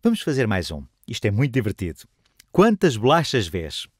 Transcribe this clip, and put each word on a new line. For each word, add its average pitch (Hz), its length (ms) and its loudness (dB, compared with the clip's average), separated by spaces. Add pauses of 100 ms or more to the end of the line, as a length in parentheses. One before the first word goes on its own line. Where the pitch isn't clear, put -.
Vamos 226 180 2
fazer 135 260 0
mais 92 240 -2
um. 73 120 -10 (240)
Isto - 180 -10
é 104 60 2
muito 117 220 0
divertido. 98 480 -4 (500)
Quantas 190 460 4
bolachas 127 500 2
vês? 80 400 -8 (120)